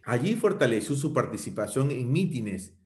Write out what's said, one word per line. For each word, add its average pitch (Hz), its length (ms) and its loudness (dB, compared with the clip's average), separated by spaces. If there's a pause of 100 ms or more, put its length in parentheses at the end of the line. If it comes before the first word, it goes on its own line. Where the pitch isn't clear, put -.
Allí 143 320 2
fortaleció 143 580 2
su 139 180 -2
participación 123 800 0
en 123 220 -2
mítines 117 640 -2 (120)